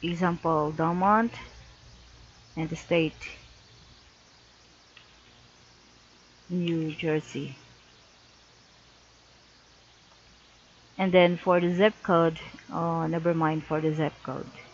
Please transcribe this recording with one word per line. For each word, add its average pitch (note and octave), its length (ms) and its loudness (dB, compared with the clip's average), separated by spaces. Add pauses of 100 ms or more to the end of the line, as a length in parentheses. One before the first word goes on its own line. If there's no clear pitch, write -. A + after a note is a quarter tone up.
example E3 680 -2
Dumont, F#3 640 2 (1200)
and D#3+ 140 -6
the D#3+ 80 -8
state E3 360 0 (3250)
New E3+ 440 -2
Jersey. D3+ 640 -6 (3500)
And F#3+ 140 0
then F3 240 8
for F3 240 2
the F3 160 2
zip G#3 260 4
code, E3 380 2 (320)
uh, E3 360 -2
never E3 260 0
mind D#3+ 320 0
for D#3 160 -2
the D#3 120 0
zip D3+ 200 -2 (100)
code. - 260 -10 (240)